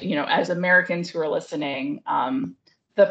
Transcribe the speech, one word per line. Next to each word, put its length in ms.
you 160
know, 80
as 260
Americans 600
who 100
are 80
listening. 800
Um, 500
the 140